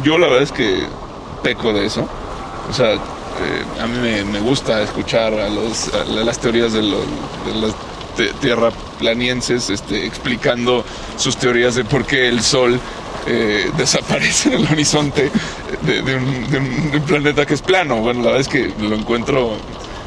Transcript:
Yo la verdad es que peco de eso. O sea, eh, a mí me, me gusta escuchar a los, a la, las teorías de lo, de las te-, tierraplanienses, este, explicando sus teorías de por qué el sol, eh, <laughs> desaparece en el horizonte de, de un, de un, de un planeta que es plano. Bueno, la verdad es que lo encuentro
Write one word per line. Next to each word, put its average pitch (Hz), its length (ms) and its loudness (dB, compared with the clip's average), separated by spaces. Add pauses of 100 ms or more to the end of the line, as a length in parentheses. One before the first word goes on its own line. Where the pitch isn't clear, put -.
Yo 156 140 6
la 170 100 6
verdad 139 160 6
es 143 80 -2
que 95 320 0 (600)
peco 120 300 0
de 104 120 0
eso. - 220 -4 (640)
O - 40 -4
sea, 220 200 4
eh, 98 60 0 (800)
a 113 60 -2
mí 120 120 -2
me, 110 240 0
me 104 160 -2
gusta 113 420 2
escuchar 110 520 0
a 104 160 0
los, 104 440 -2
a 104 120 0
la, 110 180 -2
las 117 160 0
teorías 117 320 2
de 110 100 0
lo, 101 180 0
de - 600 -6
las 110 140 0 (400)
te-, - 240 0
tierraplanienses, 120 1300 0
este, 101 360 -2
explicando 120 800 0 (320)
sus 131 180 0
teorías 120 400 4
de 127 80 2
por 139 220 2
qué 127 240 2
el 120 120 2
sol, 123 380 4 (480)
eh, 107 460 0
<laughs> 156 40 -2
desaparece - 760 2
en 165 80 2
el 147 100 2
horizonte 147 580 2 (520)
de, 110 220 0
de 131 120 0
un, 127 340 -2
de 143 80 2
un, 135 340 -2
de 147 80 2
un 151 40 -2
planeta 147 420 2
que 151 100 0
es - 60 -4
plano. 170 360 2
Bueno, 120 240 2
la 117 60 4
verdad 120 140 4
es 135 60 0
que 123 320 0
lo 107 160 0
encuentro 117 640 0 (500)